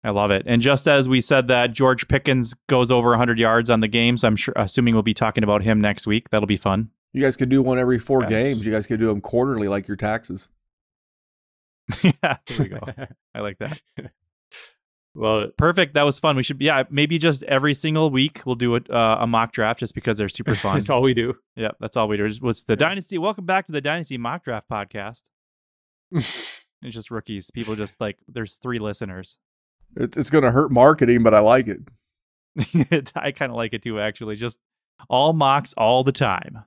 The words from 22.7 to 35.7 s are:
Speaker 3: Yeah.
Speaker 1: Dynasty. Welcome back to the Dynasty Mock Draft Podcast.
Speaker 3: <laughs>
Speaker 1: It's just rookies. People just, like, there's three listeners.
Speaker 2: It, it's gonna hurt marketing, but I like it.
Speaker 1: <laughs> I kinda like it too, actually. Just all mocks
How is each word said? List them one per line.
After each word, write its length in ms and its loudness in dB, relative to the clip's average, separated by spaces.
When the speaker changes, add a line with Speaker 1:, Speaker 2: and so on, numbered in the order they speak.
Speaker 3:
Yeah. 40 2
Speaker 1:
Dynasty. 400 -2
Welcome 280 -6
back 200 -2
to 80 -14
the 80 -4
Dynasty 360 -6
Mock 280 -8
Draft 240 -8
Podcast. 540 -10
Speaker 3:
<laughs> 20 -16
Speaker 1:
It's 120 -16
just 160 -14
rookies. 400 -12
People 240 -8
just, 260 -10
like, 160 -8
there's 300 -12
three 220 -6
listeners. 580 -10
Speaker 2:
It, 220 -6
it's 140 -4
gonna 200 4
hurt 200 2
marketing, 500 6
but 120 6
I 60 10
like 280 6
it. 1500 -6
Speaker 1:
<laughs> 20 -12
I 160 -6
kinda 220 -6
like 200 -6
it 100 -8
too, 160 -6
actually. 360 -6
Just 220 -8
all 240 4
mocks 440 0